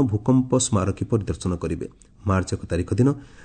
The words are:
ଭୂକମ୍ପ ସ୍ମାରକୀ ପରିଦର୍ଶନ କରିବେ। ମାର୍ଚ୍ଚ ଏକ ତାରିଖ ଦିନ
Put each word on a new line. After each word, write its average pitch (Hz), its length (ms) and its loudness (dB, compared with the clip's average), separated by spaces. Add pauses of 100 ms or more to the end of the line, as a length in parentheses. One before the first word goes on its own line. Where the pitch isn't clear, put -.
ଭୂକମ୍ପ 127 520 2
ସ୍ମାରକୀ 98 460 0
ପରିଦର୍ଶନ 92 520 -2
କରିବେ। 80 300 -6 (400)
ମାର୍ଚ୍ଚ 95 280 0
ଏକ - 120 -6
ତାରିଖ 87 280 -2
ଦିନ 123 140 4 (360)